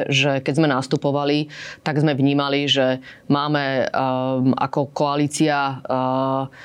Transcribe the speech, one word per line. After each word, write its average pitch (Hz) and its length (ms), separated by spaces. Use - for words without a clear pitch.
že 143 320
keď 135 160
sme 160 160
nastupovali, 143 800
tak 151 160
sme 151 160
vnímali, 143 500
že 131 360
máme, 143 600
a, 131 540
ako 139 320
koalícia, 143 920
a, 131 640